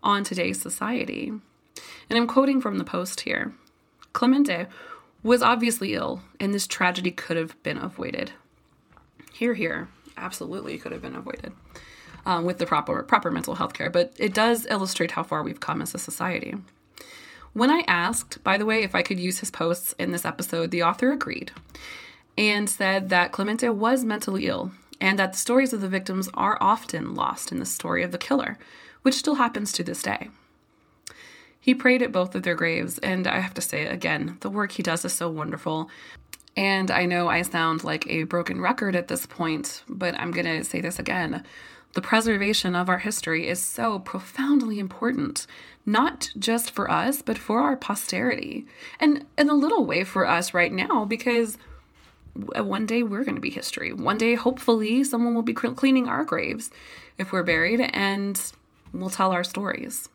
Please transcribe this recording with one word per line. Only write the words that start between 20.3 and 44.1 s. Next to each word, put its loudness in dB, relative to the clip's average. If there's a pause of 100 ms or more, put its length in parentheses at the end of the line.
the 0
author 4
agreed -4 (880)
and 4
said 2
that 4
Clemente 0
was 2
mentally -2
ill -2 (300)
and 4
that 2
the -6
stories 4
of -2
the -2
victims -2
are 2
often 2
lost -2
in -4
the -4
story -2
of -4
the -6
killer, -2 (440)
which 4
still 0
happens 0
to -2
this -6
day. -4 (1300)
He 4
prayed 4
at -2
both 0
of -4
their 0
graves, -2
and -2
I 2
have -6
to -6
say, -4
again, -4
the -6
work -4
he -6
does -2
is -4
so -4
wonderful. -4 (640)
And 2
I 4
know 2
I 2
sound 0
like -4
a -2
broken -2
record 0
at -2
this -4
point, -4
but -4
I'm -4
gonna -2
say -4
this -6
again. -2 (500)
The -2
preservation 2
of 0
our 2
history -2
is -2
so -2
profoundly 0